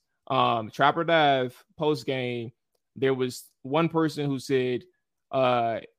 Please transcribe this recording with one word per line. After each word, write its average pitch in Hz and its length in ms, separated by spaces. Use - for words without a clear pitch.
Um, 123 420
Trapper 151 360
Dive 143 580
post 151 280
game, 123 460
there 135 180
was 127 320
one 156 280
person 156 360
who 139 120
said, 127 460
uh, 120 480